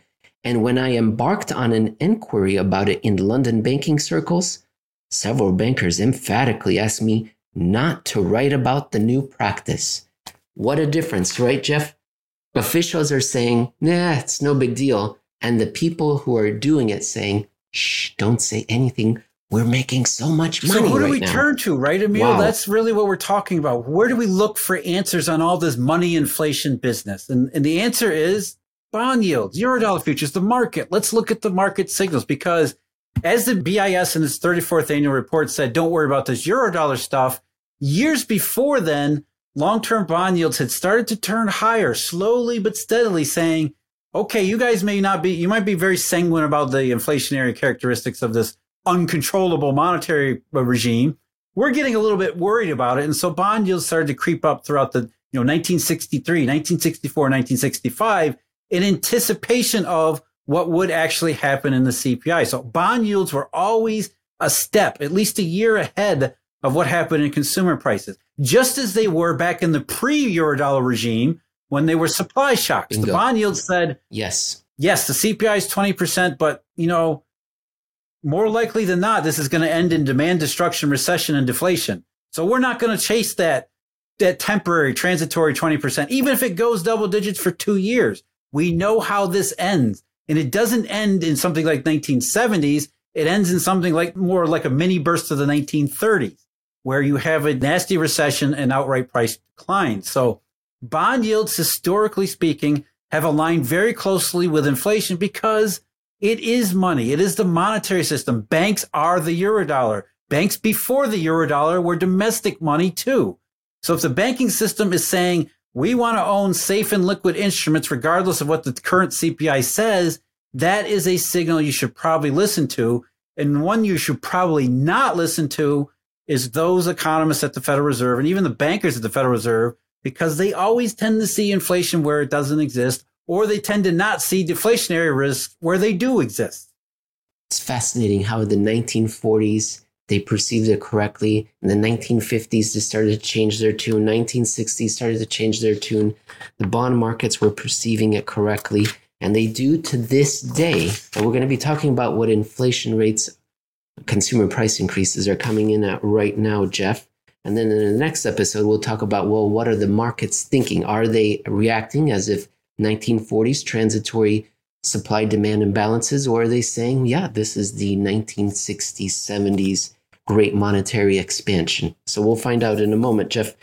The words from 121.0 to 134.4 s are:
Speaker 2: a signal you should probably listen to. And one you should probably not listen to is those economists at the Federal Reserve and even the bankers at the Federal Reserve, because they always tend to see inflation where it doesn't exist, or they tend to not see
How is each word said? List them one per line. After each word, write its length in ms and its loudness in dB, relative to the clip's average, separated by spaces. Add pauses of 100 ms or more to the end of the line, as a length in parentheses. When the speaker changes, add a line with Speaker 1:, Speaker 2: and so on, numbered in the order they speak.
Speaker 2:
a 120 2
signal 420 0
you 100 0
should 240 -2
probably 380 0
listen 360 2
to. 360 0 (320)
And 260 0
one 220 2
you 120 2
should 240 -4
probably 460 0
not 500 2
listen 340 0
to 380 0 (380)
is 240 -2
those 380 2
economists 560 0
at 80 -4
the 80 -10
Federal 260 2
Reserve 320 0
and 80 0
even 160 0
the 80 0
bankers 460 0
at 60 -8
the 60 -2
Federal 220 0
Reserve, 460 0 (260)
because 340 -4
they 160 0
always 420 0
tend 260 0
to 80 0
see 240 0
inflation 500 0
where 180 2
it 100 -2
doesn't 280 0
exist, 460 -2 (220)
or 200 0
they 120 0
tend 260 0
to 80 2
not 300 0
see 220 0